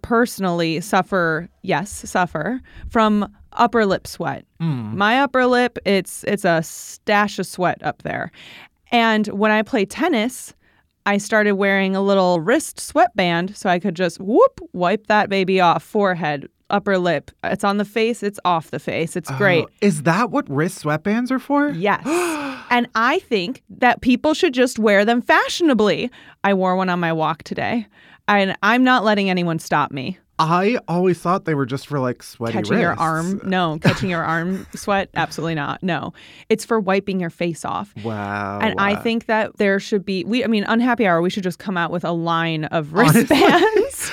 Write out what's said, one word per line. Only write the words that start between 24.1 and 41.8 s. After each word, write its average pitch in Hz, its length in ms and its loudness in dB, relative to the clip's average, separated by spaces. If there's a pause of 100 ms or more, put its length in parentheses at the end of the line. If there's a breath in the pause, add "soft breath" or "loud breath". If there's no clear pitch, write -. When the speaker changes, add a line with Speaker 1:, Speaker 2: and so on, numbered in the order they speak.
Speaker 1:
should 339 180 2
just 247 240 2
wear 208 260 4
them 233 200 2
fashionably. 294 880 2 (320 loud breath)
I 196 100 2
wore 185 220 2
one 185 140 0
on 180 100 0
my 170 120 0
walk 160 300 -2
today, - 460 -6 (400 soft breath)
and 196 340 2
I'm 233 220 4
not 254 200 4
letting 208 280 2
anyone 175 260 0
stop - 340 -2
me. 135 280 -8 (220)
Speaker 2:
I 180 360 2 (100)
always 175 320 2
thought 185 240 -2
they 160 120 -2
were 139 100 0
just 131 220 -6
for, 147 120 -4
like, 127 240 -4
sweaty 117 300 -6
Speaker 1:
Catching 113 260 0
your 170 120 2
Speaker 2:
wrists. - 100 -6
Speaker 1:
arm. 165 420 -2
No, 180 380 0
catching - 280 0
your 165 140 -2
arm 165 460 -4
Speaker 2:
<laughs> - 40 -16
Speaker 1:
sweat. 196 420 -2
Absolutely 160 400 -4
not. - 280 -6
No. 170 300 -4 (340 loud breath)
It's 214 160 0
for 226 160 0
wiping 190 400 -2
your 170 100 -4
face 170 360 -6
off. 202 280 -8 (120)
Speaker 2:
Wow. 196 560 -4
Speaker 1:
And 220 180 -2
I 202 160 0
think 226 300 -4
that 220 320 -2
there 196 240 0
should 196 240 -2
be, 190 180 -4
we, 233 220 -2
I - 20 -2
mean, 214 160 0
Unhappy 233 420 2
Hour, 170 160 2
we 180 80 0
should 190 140 -4
just 180 160 -4
come 196 160 -6
out 170 160 -2